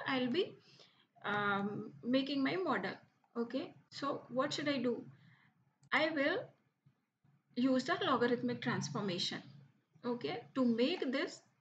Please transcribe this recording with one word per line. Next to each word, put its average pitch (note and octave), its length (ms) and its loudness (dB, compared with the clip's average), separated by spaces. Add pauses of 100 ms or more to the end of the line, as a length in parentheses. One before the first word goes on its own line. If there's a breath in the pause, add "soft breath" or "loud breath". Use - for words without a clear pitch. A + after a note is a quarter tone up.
I'll B3+ 320 0
be, F#4+ 60 2 (800 loud breath)
um, G#3 680 0 (240)
making C#4 320 2
my D#4 80 0
model. B3+ 360 0 (440)
Okay, A#3+ 380 -4 (260)
so C#4 220 -2 (180)
what C#4+ 120 0
should D4+ 160 -2
I C#4 100 0
do? A#3+ 240 0 (880 loud breath)
I D4+ 180 4
will D#4 280 2 (1160)
use B3+ 280 4
the E4+ 200 2
logarithmic B3 560 2
transformation, G#3 840 -2 (640)
okay, C#4 380 -4 (120)
to C4 100 4
make B3+ 460 2
this C#4+ 300 -2 (200)